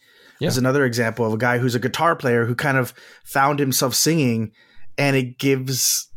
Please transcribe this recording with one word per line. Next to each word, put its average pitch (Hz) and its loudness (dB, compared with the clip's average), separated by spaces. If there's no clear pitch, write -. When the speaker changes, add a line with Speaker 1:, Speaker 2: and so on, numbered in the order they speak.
Speaker 1:
Yeah. 151 -2
Speaker 2:
is 127 0
another 131 2
example 117 0
of 110 0
a 110 -2
guy 123 0
who's 120 0
a 123 -2
guitar 156 0
player 120 2
who 123 -2
kind 135 0
of 123 -2
found 139 2
himself 131 0
singing, 123 0
and 139 2
it 127 -2
gives 131 -2